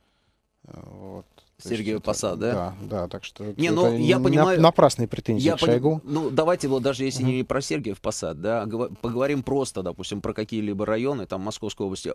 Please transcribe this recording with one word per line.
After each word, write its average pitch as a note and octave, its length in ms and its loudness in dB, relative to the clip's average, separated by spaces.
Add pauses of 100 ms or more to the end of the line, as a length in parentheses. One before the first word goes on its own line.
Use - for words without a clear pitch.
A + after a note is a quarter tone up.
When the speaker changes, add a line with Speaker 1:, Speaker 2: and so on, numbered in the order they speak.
(680)
Speaker 1:
Э, - 60 -20 (120)
вот. F#2+ 420 -16 (360)
То F#2 80 -14
есть A2+ 100 -2
Speaker 2:
Сергиев G#2+ 160 -2
Speaker 1:
это, F#2+ 80 -8
Speaker 2:
Посад, G2 340 -2
да? A2+ 140 0
Speaker 1:
да, F#2 220 -4 (280)
да, F2 60 -4
так F#2+ 160 -12
что - 180 -14 (140)
Speaker 2:
Не, D#3+ 120 0
Speaker 1:
это D#3+ 60 2
Speaker 2:
ну, A#2+ 220 4
я A#2+ 220 4
Speaker 1:
нап-, B2+ 40 0
Speaker 2:
понимаю, D3+ 380 4
Speaker 1:
напрасные D#3 480 6
претензии - 360 -2
Speaker 2:
я D#3+ 120 4
Speaker 1:
к - 40 -2
Speaker 2:
пони-, A#2+ 120 4
Speaker 1:
Шойгу. D3 320 2
Speaker 2:
ну, D3 260 -2
давайте D#3+ 380 2
вот C3 160 2
даже C3+ 200 0
если C3+ 200 -2
Speaker 1:
Мгм. B2+ 80 4
Speaker 2:
не B2+ 100 0
про C3 180 -2
Сергиев B2+ 400 -4
Посад, E2 400 -4
да, G#2+ 240 0
гова-, A2+ 260 -4 (100)
поговорим B2+ 420 0
просто, C3 400 -2
допустим, F#2 380 -6
про G#2 140 -4
какие-либо G#2+ 520 -2
районы A#2 400 -2
там G2 140 -6
Московской G2+ 460 -6
области. F#2 280 -6